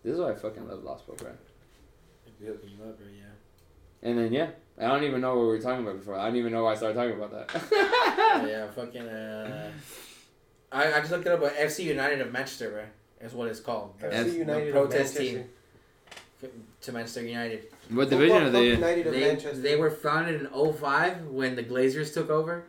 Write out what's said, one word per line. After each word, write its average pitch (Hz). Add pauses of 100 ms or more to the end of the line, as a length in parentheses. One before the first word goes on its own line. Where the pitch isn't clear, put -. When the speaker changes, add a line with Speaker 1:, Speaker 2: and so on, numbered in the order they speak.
Speaker 1:
"This 117
is 170
why 156
I 104
fucking 107
love 95
Lost -
Boat, -
bro." 62 (920)
Speaker 2:
It'd 110
be 104
hooking 101
you 104
up, 110
bro, 101
yeah. 101 (800)
Speaker 1:
And 120
then, 113
yeah, 160 (280)
I 113
don't 139
even 135
know 127
what 120
we 117
were 110
talking 123
about 98
before. 98
I 98
don't 120
even 117
know 113
why 113
I 107
started 107
talking 120
about 104
that. -
<laughs> 403 (460)
Speaker 2:
Oh, 247
yeah, 107
fucking, 120
uh, 110 (1000)
I, 147
I 151
just 151
looked 175
it 175
up, 170
but 143
F 147
C -
United 139
of 117
Manchester, 127
bro, 107
is 117
what 120
it's 110
called. 104
The, 107
Speaker 3:
F 117
C -
Speaker 1:
F- 170
Speaker 3:
United 151
Speaker 2:
the 151
Speaker 3:
of 143 (160)
Speaker 2:
protest 139
Speaker 3:
Manchester. 123 (960)
Speaker 2:
team 131 (300)
to -
Manchester 117
United. 117 (260)
Speaker 1:
What 131
Speaker 3:
Football 131
Speaker 1:
division 170
are 139
they -
Speaker 3:
Club 120
Speaker 1:
in? 120 (100)
Speaker 3:
United 170
of 156
Speaker 2:
They, 127
Speaker 3:
Manchester. 143
Speaker 2:
they 143
were 156
founded 156
in 135
oh 151
five 160
when 131
the 117
Glazers 131
took 156
over. 165